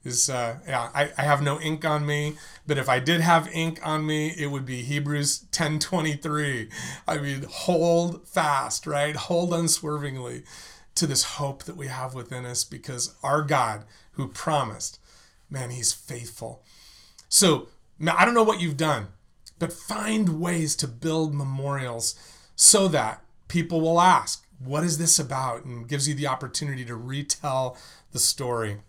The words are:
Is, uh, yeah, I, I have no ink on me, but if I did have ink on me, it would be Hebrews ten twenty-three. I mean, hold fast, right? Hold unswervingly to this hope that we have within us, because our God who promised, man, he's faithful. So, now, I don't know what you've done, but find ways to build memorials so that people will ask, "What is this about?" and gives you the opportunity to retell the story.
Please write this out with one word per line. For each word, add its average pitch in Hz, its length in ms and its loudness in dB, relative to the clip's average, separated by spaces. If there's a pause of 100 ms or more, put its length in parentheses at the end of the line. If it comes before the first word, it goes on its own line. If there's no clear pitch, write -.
Is, 127 260 0
uh, 120 380 -4
yeah, 120 260 -2
I, 147 240 0
I 139 60 0
have 143 180 4
no 143 180 0
ink 156 240 -4
on 151 220 0
me, 147 300 -2 (320)
but 147 100 2
if 131 100 -2
I 127 120 4
did 160 220 2
have 160 300 4
ink 165 320 -2
on 156 220 -2
me, 156 320 -2
it 143 140 -4
would 135 160 -6
be 127 160 -6
Hebrews 143 680 -2
ten 151 300 0
twenty-three. 147 880 -2 (380)
I 156 100 -2
mean, 139 320 -6
hold 170 760 2
fast, 147 580 0
right? 147 300 -2
Hold 175 360 0
unswervingly 143 920 -2 (500)
to 170 140 0
this 135 160 0
hope 139 400 -6
that - 120 -14
we 139 120 -10
have 127 260 -8
within 123 320 -10
us, 123 180 -4
because 120 600 -8
our 143 180 2
God 123 420 0 (280)
who 135 160 -6
promised, 123 720 -4 (500)
man, 127 220 -8
he's 123 200 -2
faithful. 117 720 -12 (680)
So, 151 400 4 (280)
now, 165 180 0
I 175 100 8
don't 240 100 4
know 226 80 8
what 208 180 4
you've 156 160 -2
done, 139 300 2 (520)
but 165 140 -4
find 214 680 0
ways 165 380 0
to 143 100 -2
build 156 480 -2
memorials 135 800 -4 (400)
so 196 320 8
that 131 340 0 (280)
people 165 320 0
will 165 180 4
ask, 175 480 4 (100)
"What 139 280 -2
is 156 120 0
this 165 220 4
about?" 131 460 -4
and 120 240 -12
gives 139 180 0
you 151 60 0
the 139 140 -2
opportunity 131 580 -4
to 117 100 -8
retell 131 840 -4 (360)
the 123 60 -6
story. 117 580 0 (120)